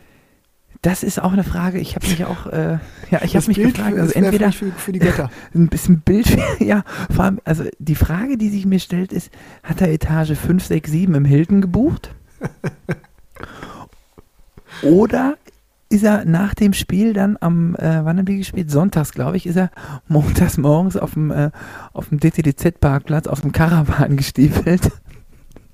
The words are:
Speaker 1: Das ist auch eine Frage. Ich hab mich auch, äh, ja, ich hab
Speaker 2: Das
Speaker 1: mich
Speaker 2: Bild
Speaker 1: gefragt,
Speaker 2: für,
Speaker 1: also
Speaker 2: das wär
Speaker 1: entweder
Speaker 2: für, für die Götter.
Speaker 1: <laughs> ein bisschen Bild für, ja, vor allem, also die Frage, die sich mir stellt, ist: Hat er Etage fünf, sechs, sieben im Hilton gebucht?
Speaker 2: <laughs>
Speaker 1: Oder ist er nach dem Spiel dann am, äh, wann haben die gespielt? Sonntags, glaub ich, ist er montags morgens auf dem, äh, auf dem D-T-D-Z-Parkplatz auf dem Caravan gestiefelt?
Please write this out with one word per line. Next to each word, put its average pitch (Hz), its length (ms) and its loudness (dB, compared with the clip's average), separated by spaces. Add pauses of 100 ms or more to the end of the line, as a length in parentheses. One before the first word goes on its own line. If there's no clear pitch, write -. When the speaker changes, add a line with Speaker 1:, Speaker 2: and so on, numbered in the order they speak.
(840)
Speaker 1:
Das 180 200 -2
ist 208 180 -6
auch 185 120 0
eine 196 100 2
Frage. 175 360 -2
Ich - 180 -8
hab 185 60 -6
mich 180 240 -2
auch, 175 220 -8
äh, 160 300 -2 (320)
ja, 175 120 2
ich 175 60 -4
hab - 40 -4
Speaker 2:
Das 175 160 2
Speaker 1:
mich 202 80 2
Speaker 2:
Bild 233 180 2
Speaker 1:
gefragt, 208 200 -2
Speaker 2:
für, 196 80 0
Speaker 1:
also 160 100 0
Speaker 2:
das - 100 0
wär 190 60 4
Speaker 1:
entweder 202 240 2
Speaker 2:
für, 196 200 -6
für - 200 -8
die 185 60 -4
Götter. 170 320 0 (120)
Speaker 1:
<laughs> - 120 -20
ein 170 140 6
bisschen 165 340 2
Bild 208 260 4
für, 571 340 2
ja, 202 220 2 (260)
vor 180 140 2
allem, 190 200 0
also 160 200 -2 (140)
die 151 160 -2
Frage, 233 420 0
die 214 140 -2
sich 196 160 -4
mir 190 120 2
stellt, 180 360 -4
ist: 180 160 -6 (320)
Hat - 180 -6
er 185 100 2
Etage 156 460 -2
fünf, 180 300 0
sechs, 160 240 -4
sieben 175 240 2
im 143 100 2
Hilton 165 380 4
gebucht? 196 520 -2 (260)
Speaker 2:
<laughs> 269 100 -8 (2250)
Speaker 1:
Oder 233 540 2 (520)
ist 208 160 0
er 208 200 2
nach 170 300 0
dem 202 180 2
Spiel 202 400 -2
dann 202 280 0
am, 170 360 0
äh, 160 280 0
wann 165 140 0
haben 190 80 0
die 196 120 -2
gespielt? 185 320 -6
Sonntags, 151 420 0
glaub 139 220 -4
ich, 185 120 -4
ist 175 100 -2
er 185 140 0 (380)
montags 156 500 2
morgens 165 380 2
auf - 180 -4
dem, 156 160 -2
äh, 147 200 0 (420)
auf - 160 -12
dem 147 120 0
D-T-D-Z-Parkplatz 156 1080 0
auf 139 140 -4
dem 143 120 -2
Caravan 156 640 2
gestiefelt? 156 760 2 (840)